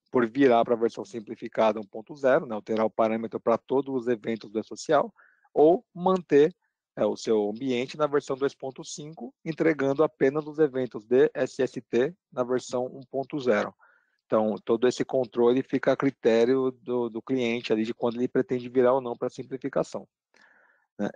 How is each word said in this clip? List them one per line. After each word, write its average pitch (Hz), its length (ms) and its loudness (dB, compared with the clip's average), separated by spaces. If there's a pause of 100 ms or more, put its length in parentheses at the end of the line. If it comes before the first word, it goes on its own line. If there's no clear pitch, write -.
(100)
por 120 180 2
virar 120 360 4
pra 117 100 0
versão 113 300 -2
simplificada 110 720 -2
um 107 60 -10
ponto 110 320 -16
zero, 143 300 2
né, 113 80 -8
alterar 110 320 -2
o 101 40 -2
parâmetro 113 480 -2
pra 117 180 2
todos 135 380 -2
os 120 140 -4
eventos 113 420 -4
do 107 80 -6
E-Social, 143 560 -2 (400)
ou 160 300 6 (100)
manter, 175 640 2 (400)
é, 110 100 0
o 101 100 -2
seu 107 340 -2
ambiente 127 460 -4
na 151 120 0
versão 143 280 -2
dois 135 160 -2
ponto 135 300 -14
cinco, 160 500 -14 (120)
entregando 151 580 0
apenas 147 460 0
os 151 100 -6
eventos 127 460 0
de 127 280 4
S 135 300 -4
S 120 180 -4
T 127 320 0 (200)
na 131 100 -2
versão 123 440 -4
um 139 220 -14
ponto 135 300 -6
zero. 113 340 0 (540)
Então, 107 380 0
todo 117 240 2
esse 123 160 -2
controle 123 580 0
fica 135 300 0
a 127 40 -2
critério 127 760 2
do, 120 360 -4
do 110 140 -10
cliente 120 500 -2
ali 110 120 0
de 117 100 -6
quando 117 220 -2
ele 123 100 -2
pretende 127 420 -2
virar 123 260 4
ou 139 60 2
não 120 160 -6
pra 123 140 -6
simplificação, 131 800 -8 (920)
né? 104 180 -4